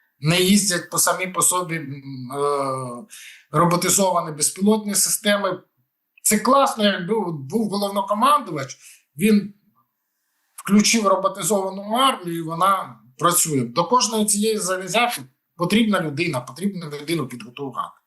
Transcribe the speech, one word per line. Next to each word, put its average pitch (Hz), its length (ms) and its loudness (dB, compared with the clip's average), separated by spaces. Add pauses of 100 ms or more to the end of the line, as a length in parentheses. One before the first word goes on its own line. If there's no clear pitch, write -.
(200)
не 165 220 2
їздять 185 480 2
по 165 80 -6
самі 175 300 0
по 170 140 -4
собі, 175 340 0
м, 135 560 -10
е, 135 720 -4 (460)
роботизовані 170 800 2
безпілотні 202 640 0
системи. 196 680 0 (640)
Це 214 160 2
класно, 262 440 2
якби 196 320 0
от 180 200 -2
був 175 340 -4
головнокомандувач, 202 1080 0 (400)
він 208 360 4 (1040)
включив 208 520 4
роботизовану 190 760 0
армію, 208 560 0
і 165 40 -4
вона 165 580 0 (180)
працює. 156 440 2
До 170 240 -2
кожної 220 400 2
цієї 214 320 0
залізяки 185 640 -2 (360)
потрібна 196 440 2
людина, 151 400 -2
потрібно 185 440 -6 (160)
людину 147 260 -4
підготувати. 120 680 -10 (100)